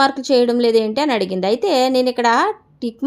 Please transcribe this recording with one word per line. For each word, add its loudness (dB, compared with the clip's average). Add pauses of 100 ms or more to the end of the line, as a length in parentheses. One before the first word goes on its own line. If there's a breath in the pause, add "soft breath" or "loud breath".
మార్కులు -2
చేయడం 2
లేదేంటి?" 0
అని 0
అడిగింది. -2
అయితే -2 (180)
నేను 0
ఇక్కడ 0 (520)
టిక్ -6